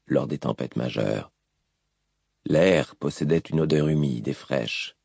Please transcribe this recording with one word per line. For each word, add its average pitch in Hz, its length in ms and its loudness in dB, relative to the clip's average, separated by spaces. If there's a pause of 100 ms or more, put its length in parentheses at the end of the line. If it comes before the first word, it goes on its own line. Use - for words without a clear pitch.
lors 69 200 0
des 73 120 -4
tempêtes 62 360 -4
majeures. 55 560 -4 (1120)
L'air 78 520 4
possédait 73 420 0
une 80 220 -2
odeur 76 260 2
humide 73 400 0
et 71 60 -2
fraîche. - 720 -6